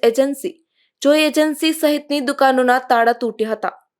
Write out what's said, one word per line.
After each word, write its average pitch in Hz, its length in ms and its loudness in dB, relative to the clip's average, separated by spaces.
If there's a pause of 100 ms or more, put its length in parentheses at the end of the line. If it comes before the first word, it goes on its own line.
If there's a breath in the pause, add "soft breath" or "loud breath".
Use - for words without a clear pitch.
એજન્સી, 269 500 0 (480)
જોય 302 260 4
એજન્સી 311 480 0
સહિતની 294 480 -2
દુકાનોના 254 640 0
તાળા 233 320 2
તૂટ્યા 220 400 -6
હતા. - 160 -8 (260)